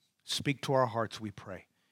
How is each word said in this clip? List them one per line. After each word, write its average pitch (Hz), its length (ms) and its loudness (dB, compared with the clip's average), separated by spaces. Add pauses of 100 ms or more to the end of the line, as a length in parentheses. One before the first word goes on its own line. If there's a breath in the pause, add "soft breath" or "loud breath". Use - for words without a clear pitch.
(240)
Speak - 380 -2
to 143 100 0
our 131 140 6
hearts, 110 340 -2
we 107 100 -4
pray, - 360 -12 (260)